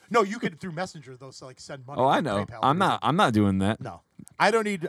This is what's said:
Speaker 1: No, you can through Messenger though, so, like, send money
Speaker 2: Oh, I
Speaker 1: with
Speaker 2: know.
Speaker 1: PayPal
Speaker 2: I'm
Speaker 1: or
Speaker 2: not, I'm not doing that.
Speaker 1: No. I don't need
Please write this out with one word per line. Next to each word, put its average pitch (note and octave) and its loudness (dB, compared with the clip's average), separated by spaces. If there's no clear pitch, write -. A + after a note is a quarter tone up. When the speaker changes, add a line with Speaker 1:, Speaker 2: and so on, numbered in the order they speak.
Speaker 1:
No, A3+ 4
you G3+ -2
can F3 -6
through F#3 -10
Messenger D3 -10
though, C3+ -16
so, - -18
like, C3 -18
send C3+ -14
money C3+ -6
Speaker 2:
Oh, C3 4
I D#3 4
Speaker 1:
with A3+ 0
Speaker 2:
know. G2+ 0
Speaker 1:
PayPal A2+ -14
Speaker 2:
I'm C3+ 4
Speaker 1:
or - -2
Speaker 2:
not, D#3+ 2
I'm C3+ 2
not F3 4
doing G2+ 4
that. G2+ 0
Speaker 1:
No. G2 -12
I F3+ 4
don't A3 2
need F#3+ -4